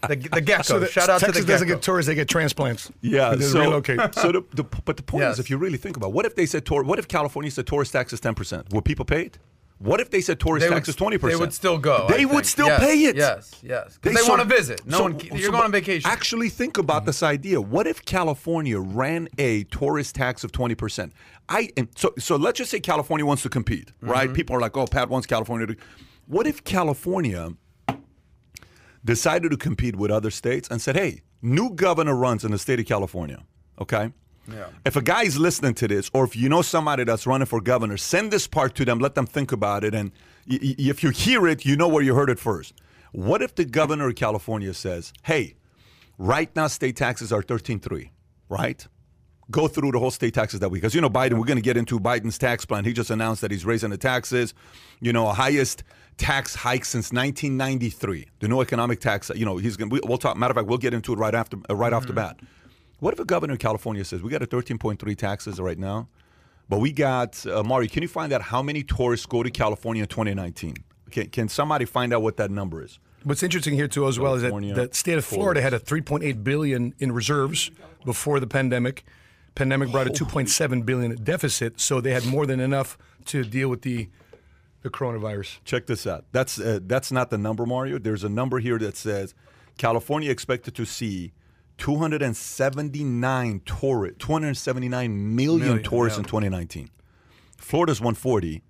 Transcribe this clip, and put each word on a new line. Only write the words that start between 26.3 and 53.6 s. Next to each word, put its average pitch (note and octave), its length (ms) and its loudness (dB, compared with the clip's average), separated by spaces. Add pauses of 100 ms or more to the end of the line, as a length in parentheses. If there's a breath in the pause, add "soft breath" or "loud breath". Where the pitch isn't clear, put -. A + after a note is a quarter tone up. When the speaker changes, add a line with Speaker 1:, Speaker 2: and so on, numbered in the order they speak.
Speaker 3:
if - 160 -4
California D3+ 880 -2 (1500 soft breath)
decided D#3+ 460 2
to D3 60 0
compete A#2+ 400 -2
with G2+ 140 0
other G#2+ 200 0
states C3 400 -4
and A#2 100 -4
said, C3+ 160 0
"Hey, E3+ 260 -2 (200)
new D#3 280 2
governor D#3+ 460 2
runs B2 280 0
in G#2+ 60 0
the G#2 80 0
state B2 220 0
of A2 60 -2
California," F2 560 -4 (380)
okay? G#2+ 320 -2 (400)
Speaker 1:
Yeah. G#2 140 -14 (180)
Speaker 3:
If C3+ 120 2
a C#3 60 2
guy's F3 360 2
listening D3+ 360 2
to A2+ 140 0
this, G2 260 0
or C3 100 6
if A#2 120 -2
you A#2+ 120 2
know E3 140 6
somebody D3+ 420 2
that's A2+ 220 0
running C3 200 2
for A2+ 140 0
governor, A2 360 2
send G3+ 340 0
this G3+ 160 0
part - 300 0
to C3+ 80 2
them, A#2+ 160 2
let C#3 160 2
them B2+ 100 0
think C#3 260 -4
about G#2 320 0
it, G#2+ 100 0
and G#2 180 -4 (360 soft breath)
y-, C3 140 0
y-, C3+ 160 0
if C#3 240 0
you D3+ 80 4
hear G#3 380 4
it, D#3 180 0
you C#3 100 4
know E3+ 120 4
where D#3 140 4
you C3 120 4
heard C3+ 160 4
it A#2 80 0
first. G2 340 -4 (400 soft breath)
What C#3 300 0
if B3+ 140 -4
the F3 80 2
governor D3 440 0
of A#2+ 60 -2
California G#2+ 600 -2
says, F2 380 -8 (100)
"Hey, D3+ 320 0 (640 soft breath)
right C3 360 0
now D#3 140 2
state C3 280 -2
taxes A#2+ 360 -2
are G#2 100 0
thirteen A2+ 380 -4
three," - 320 -10 (360)
right? A#2+ 380 -4 (640)
Go C#3+ 200 2
through C#3+ 240 0
the A#2+ 80 4
whole B2+ 100 2
state A#2 240 -2
taxes A2 240 0
that F#2+ 120 0
we, F2+ 100 -4
'cause G2+ 140 0
you E3+ 60 4
know C#3+ 100 4
Biden, B2 280 4
we're A2 80 2
gonna C3 140 2
get A#2 160 2
into A#2 240 0
Biden's A2+ 380 0
tax A#2+ 260 0
plan. G2+ 200 -2
He A#2 80 0
just A#2 180 -2
announced A2+ 320 -2
that G2+ 100 -2
he's F2+ 120 -6